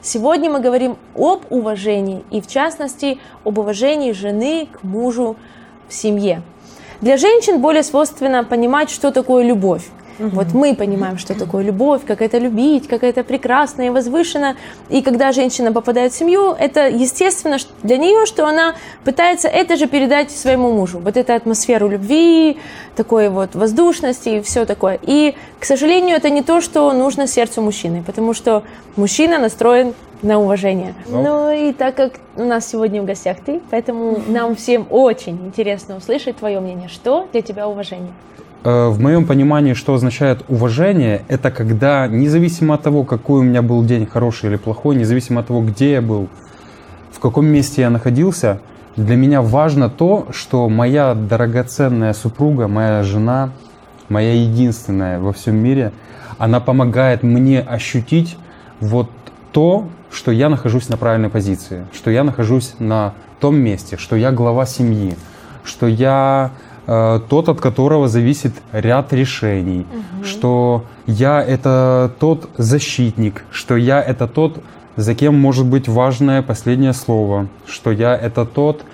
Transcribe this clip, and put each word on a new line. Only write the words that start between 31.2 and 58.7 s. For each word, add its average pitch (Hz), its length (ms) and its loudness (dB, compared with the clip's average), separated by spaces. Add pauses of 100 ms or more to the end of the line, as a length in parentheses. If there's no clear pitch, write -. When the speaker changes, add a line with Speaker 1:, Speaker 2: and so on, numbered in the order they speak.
Speaker 1:
Ну 294 280 0 (200)
и - 20 0
так 262 240 -2
как 262 160 0 (240)
у 220 80 -4
нас 233 240 -2
сегодня 220 320 -2
в 196 60 -6
гостях 190 400 -6
ты, 302 140 -4 (100)
поэтому 233 480 -4
Speaker 2:
Мгм. 220 160 -6
Speaker 1:
нам 233 200 -2
всем 226 360 -2
очень 220 560 2
интересно 202 500 -6
услышать 233 400 -6
твоё 208 240 -4
мнение. 180 280 -10
Что 285 440 -2
для 233 80 -2
тебя 208 280 -8
уважение? 190 440 -10 (500)
Speaker 3:
Э, 120 280 2
в 107 100 0
моём 160 240 4
понимании, 147 480 2
что 135 220 -2
означает 127 540 0
уважение, 123 800 2
это 131 220 -2
когда, 123 560 0
независимо 151 680 2
от 147 80 -2
того, 147 220 2
какой 135 360 0
у - 20 4
меня 123 200 4
был 120 200 2
день, 117 240 2
хороший 117 440 -2
или 104 80 0
плохой, 113 380 -2
независимо 120 440 0
от 117 60 -6
того, 120 160 0
где 120 300 2
я 131 100 2
был, 104 260 -2 (840)
в - 100 -20
каком 143 260 2
месте 143 340 2
я 123 80 2
находился, 120 720 0 (380)
для 110 200 2
меня 135 240 4
важно 139 480 2
то, 180 440 0
что 120 360 -2
моя 120 460 2
драгоценная 117 960 0
супруга, 120 560 -2
моя 107 340 0
жена, 113 460 0 (640)
моя 110 240 2
единственная 113 840 0
во 98 120 -2
всём 107 220 -4
мире, 120 360 0 (460)
она 117 240 2
помогает 127 600 2
мне 127 400 4
ощутить 127 760 -2 (440)